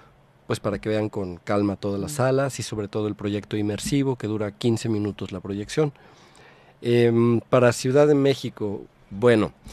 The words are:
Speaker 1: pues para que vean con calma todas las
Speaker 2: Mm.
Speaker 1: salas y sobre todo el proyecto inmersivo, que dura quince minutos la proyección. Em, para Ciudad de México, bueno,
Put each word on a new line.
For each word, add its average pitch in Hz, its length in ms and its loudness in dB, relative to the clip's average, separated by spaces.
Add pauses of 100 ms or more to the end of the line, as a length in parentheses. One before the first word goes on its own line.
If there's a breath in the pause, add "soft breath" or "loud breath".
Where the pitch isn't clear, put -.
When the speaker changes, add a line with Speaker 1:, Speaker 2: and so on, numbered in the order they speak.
(460 soft breath)
Speaker 1:
pues 113 140 -4
para 101 200 -4
que 107 100 -6
vean 107 200 -2
con 90 280 -8
calma 101 400 0
todas 101 220 -4
las 95 120 -6
Speaker 2:
Mm. 147 40 -10
Speaker 1:
salas 131 440 0
y 110 40 -8
sobre 104 240 -8
todo 107 200 -4
el 101 80 -6
proyecto 101 420 -4
inmersivo, 123 600 -2
que 107 100 -6
dura 104 240 -4
quince 113 380 0
minutos 104 420 -4
la 95 80 -8
proyección. 104 520 -4 (920 soft breath)
Em, 117 580 4 (100)
para 123 220 6
Ciudad 139 360 2
de 151 80 6
México, 117 640 -2 (280)
bueno, 107 440 4 (200 loud breath)